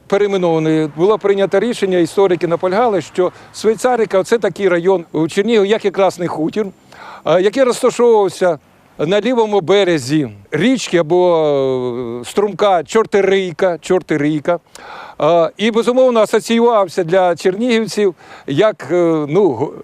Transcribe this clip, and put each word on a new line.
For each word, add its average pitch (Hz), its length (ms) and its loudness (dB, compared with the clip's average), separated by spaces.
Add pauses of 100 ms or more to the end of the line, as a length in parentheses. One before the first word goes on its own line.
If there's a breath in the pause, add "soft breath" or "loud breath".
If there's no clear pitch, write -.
(120)
перейменовані. 165 840 0
Було 190 220 2
прийнято 196 420 0
рішення, 196 380 -2
історики 180 480 0
наполягали, 185 540 0
що 180 320 -2 (220 loud breath)
Швейцарівка — 220 680 0
це 233 140 0
такий 202 300 -2
район 175 440 0
у 156 160 -2
Чернігові, 202 400 2
як 214 160 0
і 202 60 0
Красний 175 380 0
Хутір, 196 380 -4 (580 loud breath)
е, 170 180 2
який 208 200 0
розташовувався 214 960 2 (400 soft breath)
на 165 220 0
лівому 214 400 0
березі 156 680 0 (200)
річки 202 480 0
або, 139 1200 0
е, - 20 -16
струмка 196 600 0
Чортирийка, 190 920 0
Чортирийка. 156 800 -2 (640 loud breath)
Е, 165 360 2
і, 208 140 -2
безумовно, 233 500 2
асоціювався 214 840 2
для 175 320 2
чернігівців 208 800 -2 (320 loud breath)
як, 156 440 0
е, 165 380 0
ну, 180 220 2
го-, 110 340 -4